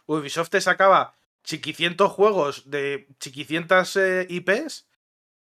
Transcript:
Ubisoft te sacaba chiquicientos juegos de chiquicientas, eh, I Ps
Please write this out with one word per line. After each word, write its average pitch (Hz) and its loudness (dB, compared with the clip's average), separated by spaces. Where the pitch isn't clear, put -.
Ubisoft 156 -4
te 196 0
sacaba 185 4
chiquicientos 165 -2
juegos 185 0
de 139 -6
chiquicientas, 160 -2
eh, 185 0
I 175 -8
Ps 220 -4